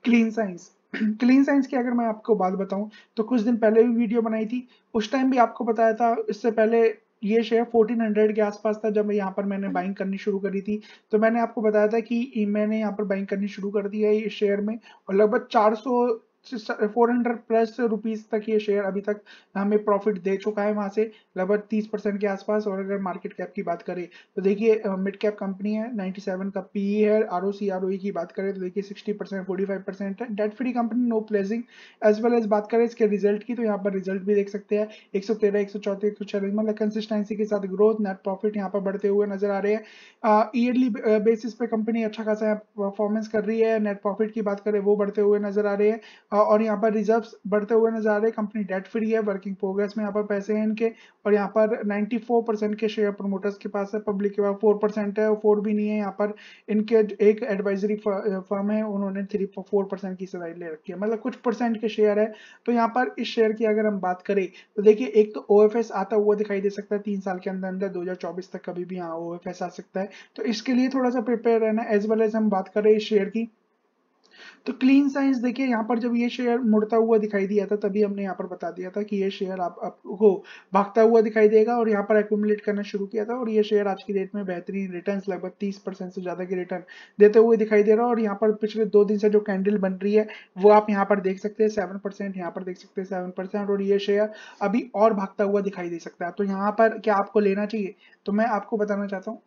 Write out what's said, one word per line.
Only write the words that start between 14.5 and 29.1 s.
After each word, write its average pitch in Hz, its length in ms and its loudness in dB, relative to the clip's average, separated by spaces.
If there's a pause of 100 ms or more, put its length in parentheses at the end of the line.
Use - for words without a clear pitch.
में, 220 180 -4 (300)
और 190 60 -2
लगभग 220 360 2
चार 220 240 4
सौ 240 440 0 (260)
से 226 420 -4
फ़ोर 233 240 2
हंड्रेड 240 260 0
प्लस 226 420 0
रुपीज 220 500 -2
तक 214 200 -2
ये 214 100 2
शेयर 202 240 0
अभी 190 180 -4
तक 208 200 -4 (360)
हमें 208 260 2
प्रॉफिट 202 380 0
दे 196 160 0
चुका 208 260 -4
है 208 100 0
वहां 208 160 -4
से 220 220 -2 (260)
लगभग 202 320 0
तीस 214 180 -2
परसेंट 202 340 -4
के 208 60 -2
आसपास। 214 400 -2
और 196 120 -4
अगर 196 180 -4
मार्केट 196 360 -6
कैप 180 220 -10
की 202 80 -6
बात 226 180 -6
करें 175 260 -8 (280)
तो 196 60 -4
देखिए, 208 340 4
अ, 202 200 -4
मिड 196 200 -4
कैप 208 240 -2
कंपनी 196 340 -6
है, 226 220 -6
नाइंटी 190 260 -8
सेवन 196 280 -6
का 190 120 -6
पीई 202 400 -2
है, 214 220 4
आरओसी, 196 460 -4
आरओई 190 280 -4
की 190 140 -6
बात 170 200 -8
करें 196 220 -6
तो 190 80 -8
देखिए 185 220 -6
सिक्सटी 202 300 -8